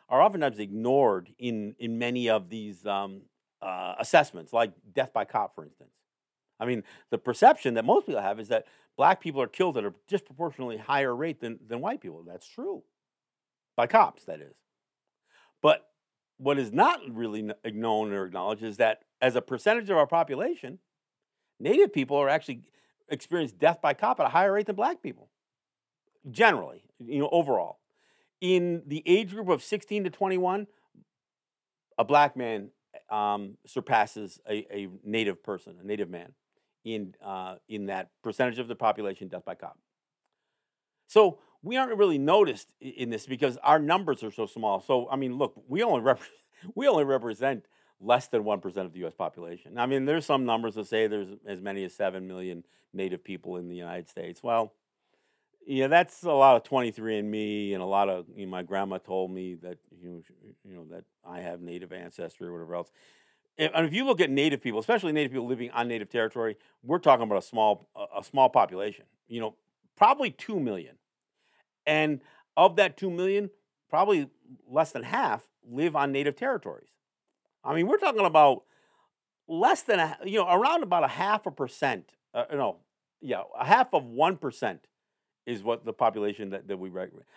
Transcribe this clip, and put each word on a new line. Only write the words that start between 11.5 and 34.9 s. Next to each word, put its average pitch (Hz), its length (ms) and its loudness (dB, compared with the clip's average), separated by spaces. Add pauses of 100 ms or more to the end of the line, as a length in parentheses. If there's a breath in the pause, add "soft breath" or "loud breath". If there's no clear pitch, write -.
than 117 140 -8
white 233 200 -6
people. 85 220 -16
That's 87 240 -18
true. 339 360 -10 (920)
By 117 100 2
cops, - 380 4
that 78 160 -12
is. 71 140 -20 (1080 soft breath)
But - 240 4 (500)
what 139 220 0
is 110 140 -4
not 185 280 4 (100)
really 110 320 -6
kn-, 107 380 -8
known 107 320 0
or 98 140 -4
acknowledged 95 360 -6
is 107 140 -8
that 110 260 2 (200)
as 127 140 2
a 123 60 -2
percentage 208 460 0
of 190 80 2
our 147 100 4
population, 160 720 -2 (800)
Native 208 340 4
people 139 240 0
are 143 120 4
actually 143 340 -2 (460)
experience 151 440 -4
death 165 280 2
by 147 140 2
cop - 260 0
at 147 60 2
a - 40 -2
higher 190 220 4
rate 202 140 0
than 202 100 -6
black 285 260 -2
people. - 260 -14 (1000)
Generally, 117 540 4 (140)
you 127 220 -4
know, 147 100 0
overall. 135 480 0 (640)
In 175 460 2
the 147 200 -8
age 185 260 4
group 202 160 -8
of 170 140 2
sixteen 208 420 -4
to 180 60 -6
twenty-one, 190 560 -2 (1300)
a 117 60 4
black 143 320 4
man, 113 340 -6 (400)
um, 104 560 -4
surpasses 107 840 -2
a, 107 260 -6
a 98 140 -8 (160)